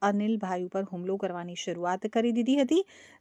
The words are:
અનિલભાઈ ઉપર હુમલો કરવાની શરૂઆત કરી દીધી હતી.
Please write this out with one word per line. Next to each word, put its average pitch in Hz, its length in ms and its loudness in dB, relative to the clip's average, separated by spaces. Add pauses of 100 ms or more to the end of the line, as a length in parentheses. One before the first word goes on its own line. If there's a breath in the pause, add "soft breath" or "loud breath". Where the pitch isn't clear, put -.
અનિલભાઈ 202 640 0
ઉપર 190 240 -4
હુમલો 180 260 -4
કરવાની 175 460 -6
શરૂઆત 180 480 -2
કરી 233 260 2
દીધી 247 220 4
હતી. 311 240 4 (380 loud breath)